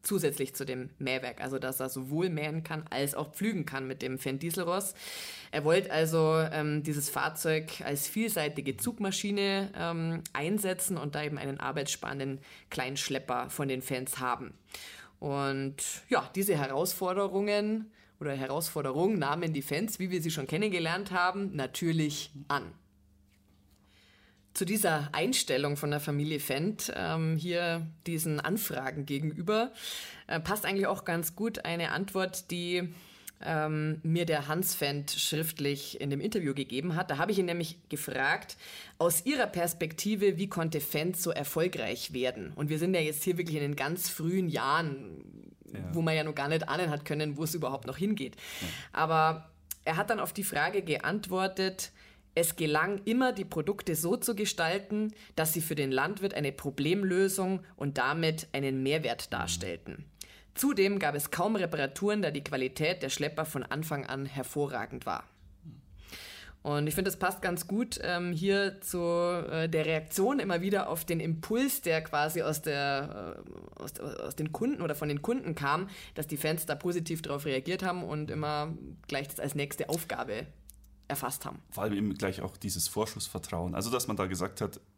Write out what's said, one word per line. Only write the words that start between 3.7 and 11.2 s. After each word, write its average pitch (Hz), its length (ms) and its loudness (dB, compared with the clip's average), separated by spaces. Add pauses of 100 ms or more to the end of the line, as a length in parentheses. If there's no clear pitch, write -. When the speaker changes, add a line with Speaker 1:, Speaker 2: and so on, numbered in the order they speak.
Speaker 1:
mit 131 140 -6
dem 131 180 -2
Fendt 139 220 -2
Dieselross. 175 520 -2 (580)
Er 147 140 0
wollte 170 260 6
also, 160 480 6 (100)
ähm, 151 320 0
dieses 147 280 0
Fahrzeug 156 720 0
als 143 240 0
vielseitige 156 680 0
Zugmaschine, 196 1000 0
ähm, 165 560 0
einsetzen 190 640 0
und 147 200 -4
da 151 80 -2